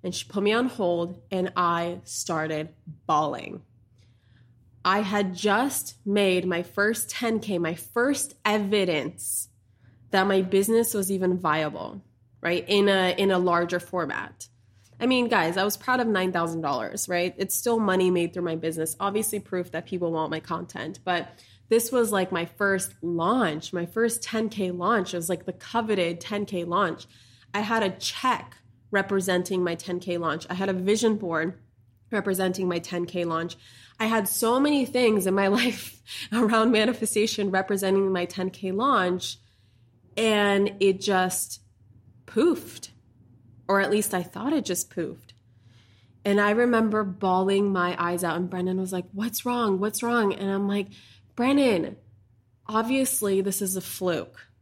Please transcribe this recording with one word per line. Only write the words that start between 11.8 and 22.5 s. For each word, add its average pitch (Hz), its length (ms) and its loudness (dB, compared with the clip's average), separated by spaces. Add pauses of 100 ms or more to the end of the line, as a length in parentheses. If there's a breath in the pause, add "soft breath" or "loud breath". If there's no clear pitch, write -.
right? 175 280 -2
In 202 200 6
a, 190 300 4
in 196 140 2
a 180 80 4
larger 175 400 2
format. - 680 -6 (500 soft breath)
I 240 100 -2
mean, 247 200 2
guys, 180 300 2
I 190 80 2
was 208 100 -2
proud 254 240 -2
of 240 80 0
nine 185 240 2
thousand 165 300 -2
dollars, 139 480 -4
right? 175 280 -2
It's 190 180 -4
still 233 240 0
money 185 320 4
made 170 220 0
through 180 100 -4
my 165 120 -2
business. 165 440 -4
Obviously 208 400 -2
proof 180 320 -6
that 165 160 -8
people 175 240 -4
want 156 200 -2
my 160 80 -4
content, 170 640 -8
but 175 240 -2 (400 loud breath)
this 233 240 2
was, 240 200 2
like, 185 200 0
my 170 140 -2
first 190 560 -2